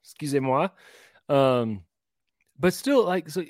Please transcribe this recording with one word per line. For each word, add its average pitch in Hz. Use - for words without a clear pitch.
Excusez-moi. 139
Um, 123
but 180
still, 262
like, 175
so 175